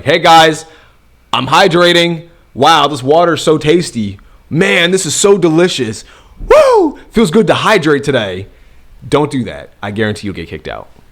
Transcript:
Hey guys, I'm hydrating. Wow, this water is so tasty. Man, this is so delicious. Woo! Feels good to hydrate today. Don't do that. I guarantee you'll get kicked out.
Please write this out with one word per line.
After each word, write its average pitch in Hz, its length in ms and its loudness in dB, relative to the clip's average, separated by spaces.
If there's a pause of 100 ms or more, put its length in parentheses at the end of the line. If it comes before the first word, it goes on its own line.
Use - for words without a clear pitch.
Hey 151 140 0
guys, 160 480 4 (640)
I'm 123 140 -4
hydrating. 170 800 0 (260)
Wow, 147 340 2
this 143 140 -6
water 160 320 2
is 135 80 -6
so 160 160 0
tasty. 151 600 -2 (320)
Man, 180 400 0
this 185 160 -2
is 143 80 -6
so 202 240 2
delicious. 160 680 -2 (340)
Woo! 480 600 2 (120)
Feels 220 200 0
good 208 160 2
to 156 80 0
hydrate 151 500 0
today. 101 420 -4 (600)
Don't 147 220 0
do 139 140 -6
that. 73 280 -12 (100)
I 101 80 -8
guarantee 104 360 -6
you'll 98 80 -8
get 85 140 -12
kicked 78 200 -16
out. 53 220 -14 (220)